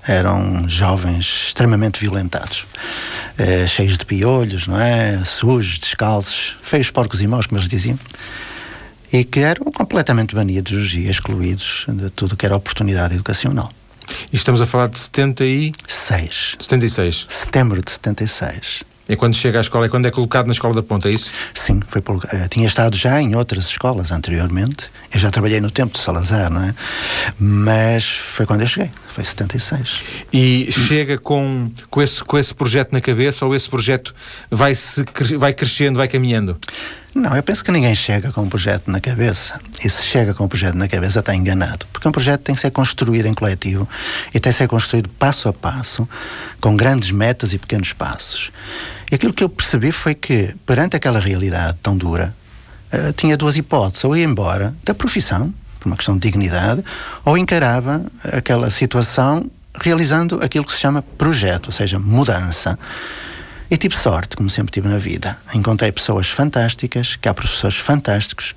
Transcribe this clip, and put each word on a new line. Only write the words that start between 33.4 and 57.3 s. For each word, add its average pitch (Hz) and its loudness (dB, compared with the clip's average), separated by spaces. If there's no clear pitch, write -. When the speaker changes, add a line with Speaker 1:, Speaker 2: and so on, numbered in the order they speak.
Speaker 2:
ou 135 4
esse 135 -2
projeto 127 0
vai 135 4
se - -2
cre-, 139 -2
vai 135 4
crescendo, 135 0
vai 131 2
caminhando? 113 0
Speaker 1:
Não, 254 2
eu 143 2
penso 202 -2
que - 0
ninguém 127 4
chega 104 0
com 107 -2
um 98 0
projeto 95 0
na 95 0
cabeça. 117 -2
E 110 0
se - -2
chega 107 2
com 101 0
um - 0
projeto 95 0
na 92 0
cabeça, 95 0
está 101 0
enganado. 95 0
Porque - -4
um 151 4
projeto 143 2
tem 139 0
que - -4
ser 139 0
construído 117 2
em 110 2
coletivo 98 -2
e 107 4
tem 127 4
que - 2
ser 127 4
construído 113 2
passo - 0
a 190 2
passo, 127 -4
com 104 4
grandes 117 4
metas 107 0
e 95 -2
pequenos - -2
passos. - -6
E 143 2
aquilo 220 2
que - 0
eu 180 2
percebi 131 0
foi 156 -2
que, 107 0
perante 165 2
aquela 123 2
realidade 90 0
tão 101 2
dura, 87 0
eh, 147 0
tinha 151 2
duas 147 2
hipóteses. 123 0
Ou 147 4
ia 170 4
embora 101 0
da 208 0
profissão, 175 -2
por - -14
uma 92 0
questão 98 0
de 92 0
dignidade, 98 2
ou 156 4